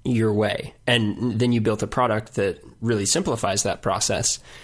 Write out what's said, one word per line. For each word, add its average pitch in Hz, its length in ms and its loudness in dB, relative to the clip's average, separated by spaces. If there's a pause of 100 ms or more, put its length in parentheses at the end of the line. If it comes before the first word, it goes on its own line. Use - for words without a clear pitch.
your 110 300 2
way. 104 400 -2 (120)
And 113 540 0
then 123 140 4
you 117 80 4
built 107 220 0
a 101 40 -2
product 113 480 -2
that 98 240 0 (220)
really 110 240 0
simplifies 110 580 0
that 92 180 -2
process. - 580 -2 (240)